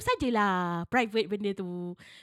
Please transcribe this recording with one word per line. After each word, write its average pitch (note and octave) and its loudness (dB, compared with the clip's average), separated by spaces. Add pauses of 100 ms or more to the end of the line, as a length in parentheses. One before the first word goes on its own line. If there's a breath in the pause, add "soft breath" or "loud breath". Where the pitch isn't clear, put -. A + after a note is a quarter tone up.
sajalah B3 2 (320)
private A3+ 0
benda G3+ -2
tu. F3 -6 (300 soft breath)